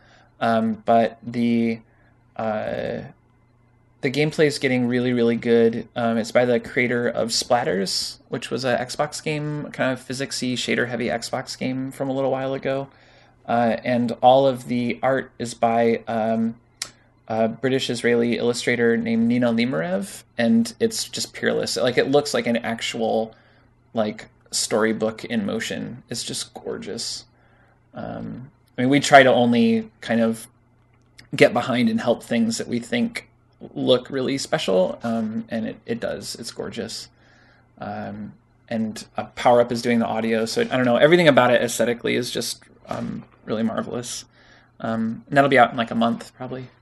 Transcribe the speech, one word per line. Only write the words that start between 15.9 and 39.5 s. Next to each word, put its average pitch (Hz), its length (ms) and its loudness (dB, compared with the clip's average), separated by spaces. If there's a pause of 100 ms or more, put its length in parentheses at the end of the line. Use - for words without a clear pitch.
um, 113 480 -2 (760)
a 110 200 0
British-Israeli 120 880 0
illustrator 120 600 2
named 117 300 0
Nina 120 240 2
Limarev, 160 760 -2 (120)
and 117 420 2
it's - 300 -2
just - 240 -8
peerless. 113 460 -2
Like, 123 180 0
it 135 140 2
looks 143 240 2
like 120 120 0
an 117 120 0
actual, 113 760 -2 (600)
like, 107 340 -4 (220)
storybook 110 760 0
in 113 200 -4
motion. 107 640 -8
It's 123 140 -8
just - 320 -10
gorgeous. - 720 -10 (720)
Um, 113 560 -12 (260)
I 123 60 -2
mean, 127 80 2
we 143 100 4
try 139 220 8
to 127 100 8
only 117 580 4 (120)
kind 117 180 0
of 113 260 -2 (880)
get - 180 6
behind 117 360 0
and 113 120 0
help 117 220 0
things 113 360 0
that - 100 -8
we 120 100 -4
think 117 500 -4 (460)
look 127 360 2
really 135 260 -2
special, 185 680 0
um, 113 460 -4
and 110 180 -4
it, - 200 -10
it 117 140 -6
does. - 360 -8
It's - 140 -12
gorgeous. - 580 -10 (720)
Um, 104 560 -10 (340)
and, 110 380 -6 (100)
uh, 110 80 -6 (120)
Power 123 260 6